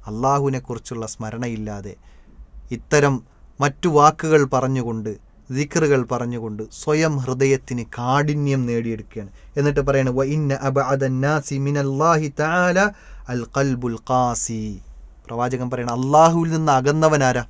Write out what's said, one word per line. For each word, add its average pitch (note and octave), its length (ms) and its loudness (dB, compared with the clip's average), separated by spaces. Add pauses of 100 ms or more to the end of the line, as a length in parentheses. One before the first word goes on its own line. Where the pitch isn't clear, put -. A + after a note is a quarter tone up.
അള്ളാഹുവിനെക്കുറിച്ചുള്ള B2+ 960 -2
സ്മരണയില്ലാതെ G#2+ 880 -8 (760)
ഇത്തരം C#3+ 520 2 (380)
മറ്റു C#3+ 260 -2
വാക്കുകൾ D#3 580 4
പറഞ്ഞുകൊണ്ട്, B2 840 -4 (240)
ദിക്റുകൾ C#3+ 520 2
പറഞ്ഞുകൊണ്ട് A#2+ 680 -6
സ്വയം D#3 460 0
ഹൃദയത്തിന് C3 680 0
കാഠിന്യം C#3 800 0
നേടിയെടുക്കുകയാണ്. A2+ 640 -6 (280)
എന്നിട്ട് C#3+ 220 2
പറയാണ്, C3+ 300 2
"വ C3 140 0
ഇന്ന C#3+ 300 -2
അബ്അദൻ C3+ 680 0
നാസി C#3+ 340 -2
മിനല്ലാഹി C#3+ 840 0
തആല F3+ 520 2 (380)
അൽ A#2+ 160 -4 (120)
ഖൽബുൽ B2 380 -2
ഖാസി". A2+ 840 -2 (480)
പ്രവാചകൻ B2 420 -4
പറയണ A#2+ 220 -4
അള്ളാഹുവിൽ D#3+ 580 4
നിന്ന് D#3+ 220 0
അകന്നവനാരാ? C3+ 800 2